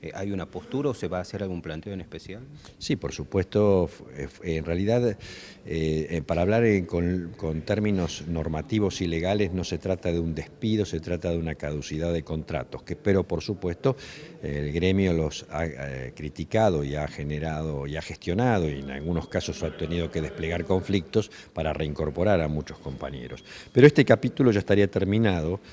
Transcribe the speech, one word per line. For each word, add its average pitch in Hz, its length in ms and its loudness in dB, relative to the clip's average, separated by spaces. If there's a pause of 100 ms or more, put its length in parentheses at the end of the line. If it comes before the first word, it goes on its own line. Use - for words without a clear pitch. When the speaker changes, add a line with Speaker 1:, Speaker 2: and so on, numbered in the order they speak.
Speaker 1:
Eh, 82 100 -8
¿hay 101 200 -6
una 92 140 -4
postura 131 440 -4
o 117 40 -4
se 104 120 -6
va 87 120 -2
a - 20 -2
hacer 98 240 -6
algún 87 180 -4
planteo 80 300 -8
en 95 80 -8
especial? 90 420 -14 (360)
Speaker 2:
Sí, - 180 -2
por - 160 -6
supuesto. 95 720 4
F-, - 200 -8 (120)
eh, 71 80 -6
f-, 80 320 -4
en 80 80 -2
realidad, 101 440 2
eh, 101 80 -2 (480)
eh, 78 600 0
para 82 160 0
hablar 110 220 4
en, 101 200 4
con, 87 520 -2
con 80 260 -4
términos 101 640 0
normativos 82 760 -2
y 90 40 0
legales, 87 460 0
no 92 100 -2
se 82 160 -4
trata 92 320 0
de 85 80 2
un 82 160 -2
despido, 104 500 -2
se 85 140 -4
trata 87 320 -2
de 85 80 0
una 80 160 -2
caducidad 78 580 -4
de 80 120 0
contratos, 78 580 -6
que, - 140 -8
pero 98 260 2
por 85 180 -2
supuesto, 92 560 -2 (460)
el 73 300 -4
gremio 92 400 4
los 78 360 -2
ha, 78 160 -4
eh, 65 500 -8
criticado 80 680 2
y 71 140 -2
ha 73 100 -2
generado 76 800 -4
y 71 100 -6
ha 76 60 -6
gestionado, 95 640 0
y 73 140 -2
en 69 120 -8
algunos 78 380 -4
casos - 340 -4
ha 80 140 -4
tenido 85 340 -2
que 80 120 -4
desplegar 82 420 -4
conflictos 95 640 0 (220)
para 78 220 -2
reincorporar 80 640 2
a 78 80 0
muchos 76 300 -4
compañeros. 67 640 -10 (280)
Pero 127 140 10
este 147 200 8
capítulo 120 460 6
ya 101 80 4
estaría 101 300 6
terminado, 95 720 2 (120)